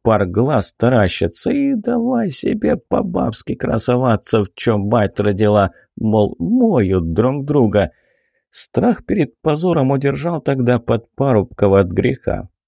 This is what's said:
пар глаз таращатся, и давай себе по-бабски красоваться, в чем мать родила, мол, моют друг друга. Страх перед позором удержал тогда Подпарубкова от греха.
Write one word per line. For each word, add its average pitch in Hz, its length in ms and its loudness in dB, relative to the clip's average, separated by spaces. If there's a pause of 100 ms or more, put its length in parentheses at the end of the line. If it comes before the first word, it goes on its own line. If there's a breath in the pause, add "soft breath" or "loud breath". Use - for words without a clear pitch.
пар 104 240 2
глаз 113 480 -2
таращатся, 113 800 0
и 277 220 0
давай 233 560 -2
себе 214 460 -2
по-бабски - 760 -4
красоваться, 123 880 0
в 95 120 -6
чем 104 340 -2
мать 107 320 0
родила, 104 500 2 (300 soft breath)
мол, 107 380 0
моют 127 760 0
друг 135 320 0
друга. 107 480 2 (580)
Страх - 560 -2
перед - 340 -4
позором 156 520 0
удержал 139 480 -2
тогда 123 400 0
Подпарубкова 110 1000 0
от 92 80 0
греха. 98 600 -4 (200)